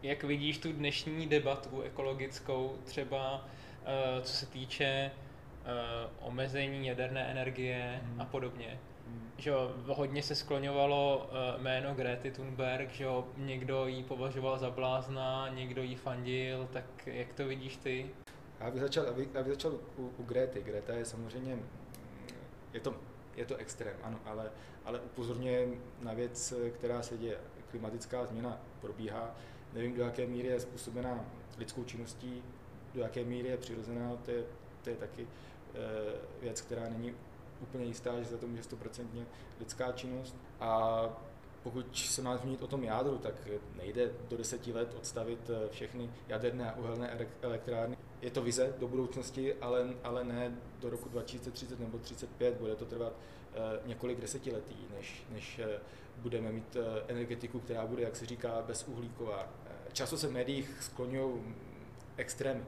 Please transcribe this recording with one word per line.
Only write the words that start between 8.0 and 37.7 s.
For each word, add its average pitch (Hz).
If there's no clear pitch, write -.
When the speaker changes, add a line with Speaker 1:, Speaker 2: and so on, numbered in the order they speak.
Speaker 2:
Mhm. 117
Speaker 1:
a 120
podobně? 123
Speaker 2:
Mhm. 113
Speaker 1:
Že 139
jo, 131
hodně 139
se 147
skloňovalo, 139
eh, 123
jméno 131
Grety 127
Thunberg, 131
že 139
jo, 127
někdo 135
jí 127
považoval 131
za 131
blázna, 131
někdo 127
jí 123
fandil, 127
tak 127
jak 120
to 139
vidíš 135
ty? 131
Speaker 2:
Já 113
bych 127
začal, 139
abych, 135
abych 135
začal 151
u, 127
u 123
Grety. 120
Greta 104
je 117
samozřejmě, 117
je 123
to, 123
je 120
to -
extrém, -
ano, 110
ale, 110
ale 120
upozorňuje 123
na 117
věc, 120
která 120
se 117
děje. 110
Klimatická 117
změna 113
probíhá. 110
Nevím, 120
do 120
jaké 123
míry 123
je 123
způsobená 120
lidskou 117
činností, 120
do 127
jaké 117
míry 123
je 127
přirozená, 120
to 123
je, 120
to 120
je 117
taky, 113
eh, -
věc, 113
která 113
není 117
úplně 127